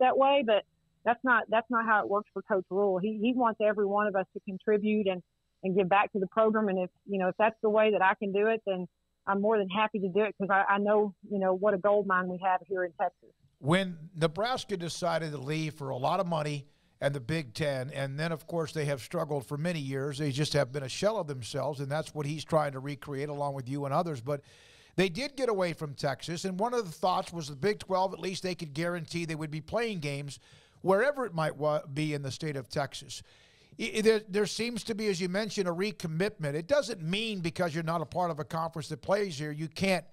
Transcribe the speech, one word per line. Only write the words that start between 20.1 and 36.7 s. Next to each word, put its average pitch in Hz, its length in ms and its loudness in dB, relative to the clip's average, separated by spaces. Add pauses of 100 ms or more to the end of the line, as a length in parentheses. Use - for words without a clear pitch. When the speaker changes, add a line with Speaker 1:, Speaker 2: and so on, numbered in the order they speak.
Speaker 2:
They 151 120 0
just 139 240 0
have 139 180 2
been 143 100 -4
a 131 60 -8
shell 208 300 0
of 175 80 -4
themselves, 135 540 -4
and 139 100 -6
that's 151 240 -4
what 151 120 -4
he's 147 180 -6
trying 151 280 2
to 131 80 -8
recreate 143 480 -6
along 143 260 -4
with 135 140 -8
you 143 160 -2
and 135 80 -2
others. 156 280 0
But 143 200 -4 (540)
they 185 140 4
did 262 280 -6
get 262 120 0
away 185 240 2
from 147 220 -8
Texas, 151 500 -4
and 185 140 -4
one 233 160 0
of 233 120 0
the 160 60 -10
thoughts 180 400 0
was 170 160 -8
the 147 80 -12
Big 202 240 0
twelve, 190 320 0
at 175 80 -12
least 180 220 -6
they 180 120 -2
could 156 180 -10
guarantee 170 520 -4
they 160 100 -4
would 156 160 -6
be 156 100 -6
playing 214 400 -4
games 143 380 -6 (440)
wherever 240 440 4
it 175 80 -8
might 156 220 0
wa-, 151 260 0 (100)
be 151 220 0
in 143 80 -4
the 135 80 -6
state 151 260 -6
of 131 120 -8
Texas. 139 540 -6 (560)
I, 226 180 -4
I, 220 60 2
there, 220 260 6
there 202 180 2
seems 233 380 -4
to 226 100 -4
be, 214 140 -2
as 185 120 0
you 185 80 -2
mentioned, 196 400 -2
a 175 40 0
recommitment. 170 840 -2
It 165 120 -4
doesn't 240 360 0